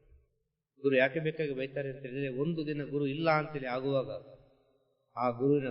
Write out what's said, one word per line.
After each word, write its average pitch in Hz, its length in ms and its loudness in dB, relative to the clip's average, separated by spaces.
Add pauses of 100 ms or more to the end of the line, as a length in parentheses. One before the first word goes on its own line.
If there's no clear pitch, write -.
(800)
ಗುರು 135 140 4
ಯಾಕೆ 135 240 4
ಬೇಕಾಗಿ 156 340 -2
ಬೈತಾರೆ 135 360 -4
ಅಂತ 135 120 -10
ಹೇಳಿದ್ರೆ, 135 360 -4
ಒಂದು 160 280 0
ದಿನ 147 200 -4
ಗುರು 143 220 -2
ಇಲ್ಲ 160 240 0
ಅಂತೇಳಿ 151 360 0
ಆಗುವಾಗ 131 420 0 (1080)
ಆ 123 120 0
ಗುರುವಿನ 135 420 2